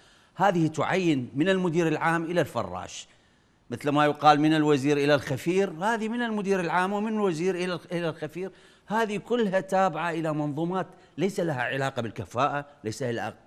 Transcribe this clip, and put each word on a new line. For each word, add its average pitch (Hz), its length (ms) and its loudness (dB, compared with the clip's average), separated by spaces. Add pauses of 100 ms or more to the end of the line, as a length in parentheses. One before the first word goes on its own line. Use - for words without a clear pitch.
(360)
هذه 175 320 4
تعين 147 680 0
من 156 140 2
المدير 180 380 2
العام 165 360 0
إلى 175 180 0
الفراش، 92 680 -6 (600)
مثل 127 200 -4
ما 147 160 4
يقال 147 340 6
من 156 140 4
الوزير 147 440 4
إلى 143 180 4
الخفير، 170 560 -2
هذه 214 380 -2
من 240 120 -4
المدير 208 380 -2
العام 180 340 0
ومن 208 200 -2
الوزير 185 420 0
إلى 180 180 -4
الخ-، 160 180 -10
إلى 170 180 -2
الخفير. 170 420 -8 (380)
هذه 214 280 -2
كلها 202 420 0
تابعة 185 500 0
إلى 160 240 -2
منظومات 160 540 -4 (300)
ليس 185 220 -2
لها 156 220 -2
علاقة 131 400 -2
بالكفاءة، 123 640 -4 (180)
ليس 110 200 -6
لها 113 300 -4 (140)